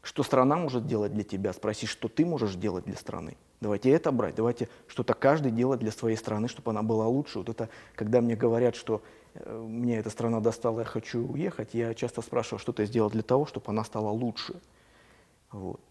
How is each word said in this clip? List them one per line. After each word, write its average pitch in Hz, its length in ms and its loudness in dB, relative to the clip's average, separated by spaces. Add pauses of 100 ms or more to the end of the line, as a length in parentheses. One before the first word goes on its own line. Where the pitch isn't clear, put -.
что - 200 -4
страна 135 320 4
может 127 300 -2
делать 104 280 0
для 104 100 -2
тебя, 98 280 -4
спроси, 107 360 -4
что - 200 -6
ты 165 180 2
можешь 120 300 0
делать 90 300 -2
для 98 100 -6
страны». - 400 -10 (240)
Давайте 107 300 2
это 160 220 6
брать, 110 240 0
давайте 117 340 0 (180)
что-то - 280 0
каждый 139 360 4
делать 123 280 2
для 107 120 0
своей 113 240 0
страны, 110 320 -2
чтобы - 240 -6
она 107 120 0
была 110 240 2
лучше. 131 320 0
Вот 95 100 -6
это, 110 200 -6 (260)
когда 117 260 4
мне 117 140 2
говорят, 117 400 4
что, 110 260 -2 (320)
э, 113 340 -12
«Мне 117 300 0
эта 107 120 -4
страна 113 300 -2
достала, 113 400 0
я 117 60 -2
хочу 120 420 -4
уехать», 165 460 -4
я 117 200 0
часто 117 280 -4
спрашиваю, 113 380 -4
«Что - 120 -4
ты 107 140 0
сделал 110 240 4
для 110 140 0
того, 135 220 4
чтобы - 220 -10
она 110 160 -2
стала 107 260 -2
лучше?» 117 520 -4 (920)
Вот. 95 380 -8